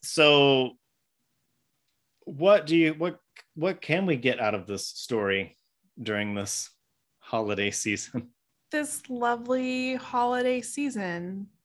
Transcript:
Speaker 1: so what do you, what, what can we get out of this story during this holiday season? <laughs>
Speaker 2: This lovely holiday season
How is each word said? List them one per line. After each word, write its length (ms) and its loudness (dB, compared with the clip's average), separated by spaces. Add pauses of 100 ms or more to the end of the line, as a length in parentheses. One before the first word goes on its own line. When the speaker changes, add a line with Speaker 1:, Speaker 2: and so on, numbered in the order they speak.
Speaker 1:
so 680 4 (1500)
what 400 4
do 100 2
you, 180 6
what, 260 -4 (360)
what 240 -2
can 260 0
we 120 2
get 240 0
out 140 0
of 120 -6
this 200 -6
story 680 -2 (460)
during 340 -4
this 340 -6 (500)
holiday 520 -2
season? 640 -6
<laughs> 60 -20 (320)
Speaker 2:
This 380 -4
lovely 880 -2
holiday 640 0
season 880 -6 (180)